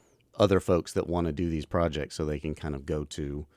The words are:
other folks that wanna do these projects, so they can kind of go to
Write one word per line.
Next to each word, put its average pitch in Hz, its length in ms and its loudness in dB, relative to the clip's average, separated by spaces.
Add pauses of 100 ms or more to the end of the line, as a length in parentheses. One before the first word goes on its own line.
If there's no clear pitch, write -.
(400)
other 98 200 6
folks - 340 2
that 95 140 0
wanna 85 240 0
do 85 160 -2
these 80 180 -2
projects, 80 500 0
so 80 100 -2
they 76 140 -2
can 78 160 -6
kind 76 180 -6
of 69 140 -8
go 76 160 -2
to 71 420 -8 (120)